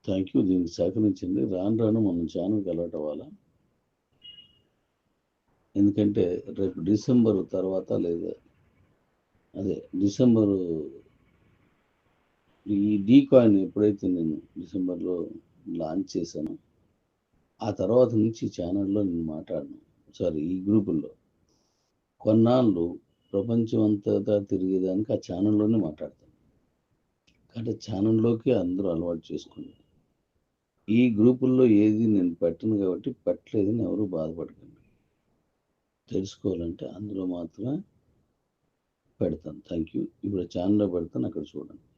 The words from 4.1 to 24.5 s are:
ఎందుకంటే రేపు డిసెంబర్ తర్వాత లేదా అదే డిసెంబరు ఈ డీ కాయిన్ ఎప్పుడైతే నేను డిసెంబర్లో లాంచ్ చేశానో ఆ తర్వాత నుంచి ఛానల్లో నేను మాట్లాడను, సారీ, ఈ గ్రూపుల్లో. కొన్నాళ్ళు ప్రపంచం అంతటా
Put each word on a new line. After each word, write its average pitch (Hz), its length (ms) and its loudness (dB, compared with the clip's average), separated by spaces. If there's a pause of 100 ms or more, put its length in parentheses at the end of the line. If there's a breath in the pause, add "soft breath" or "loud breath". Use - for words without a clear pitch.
ఎందుకంటే 101 480 4 (320)
రేపు 92 180 -2 (140)
డిసెంబర్ 107 480 4 (160)
తర్వాత 95 340 -4 (160)
లేదా 85 300 -4 (1200)
అదే 98 160 -4 (280)
డిసెంబరు 104 560 4 (2250)
ఈ - 20 2 (280)
డీ 127 100 10 (140)
కాయిన్ 113 340 8
ఎప్పుడైతే 101 400 0 (100)
నేను 80 220 -2 (240)
డిసెంబర్లో 90 560 -4 (640)
లాంచ్ 82 320 -4
చేశానో 82 400 -6 (1080)
ఆ 113 80 -4 (100)
తర్వాత 113 320 4 (100)
నుంచి 113 220 -2 (120)
ఛానల్లో 98 540 -2
నేను 85 140 -4 (120)
మాట్లాడను, 73 440 -10 (380)
సారీ, 82 240 -4 (120)
ఈ - 20 -4 (120)
గ్రూపుల్లో. 95 440 0 (1120)
కొన్నాళ్ళు 113 600 4 (480)
ప్రపంచం 113 560 0
అంతటా 104 480 0 (160)